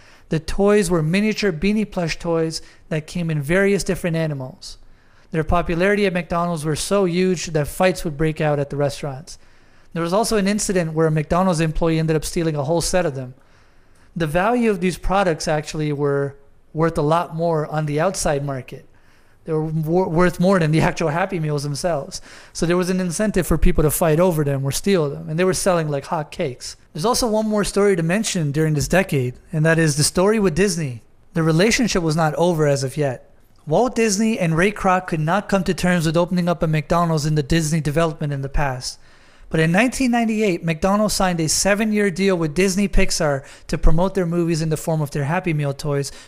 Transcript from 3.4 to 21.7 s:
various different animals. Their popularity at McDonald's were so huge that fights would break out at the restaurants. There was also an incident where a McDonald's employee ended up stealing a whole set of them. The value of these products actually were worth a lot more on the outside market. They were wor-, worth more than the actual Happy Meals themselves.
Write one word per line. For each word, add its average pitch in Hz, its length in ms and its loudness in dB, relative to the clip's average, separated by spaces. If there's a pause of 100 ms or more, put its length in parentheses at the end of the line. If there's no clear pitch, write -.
various 190 420 2
different 170 320 -2
animals. 147 640 -6 (500)
Their 160 140 -2
popularity 180 640 2
at 185 80 0
McDonald's 170 520 -4
were 156 100 -2
so 196 300 0
huge 180 420 0
that 156 200 0
fights 185 360 0
would 151 140 -6
break 156 240 -2
out 151 160 0
at 143 140 -4
the 143 60 -6
restaurants. 139 600 -6 (560)
There 165 80 -4
was 170 120 -2
also 220 240 2
an 196 100 2
incident 185 460 0
where 160 140 2
a 156 40 0
McDonald's 170 480 2
employee 160 400 0
ended 160 160 2
up 151 100 -2
stealing 160 300 -2
a 147 80 -2
whole 160 180 0
set 180 240 0
of 147 100 -4
them. 131 200 -12 (800)
The 165 100 -2
value 214 460 0
of 196 80 -2
these 180 180 -2
products 185 500 0
actually 151 460 -2
were 143 420 -2 (360)
worth 160 260 -2
a 156 60 0
lot 160 320 0
more 160 320 -2
on 151 180 -4
the 147 140 -2
outside 165 440 -2
market. 135 440 -10 (580)
They 165 60 -6
were 156 140 -2
wor-, 160 420 0
worth 175 320 2
more 190 180 4
than 160 140 0
the 156 100 2
actual 165 280 0
Happy 185 280 -2
Meals 151 260 -2
themselves. 147 580 -4 (320)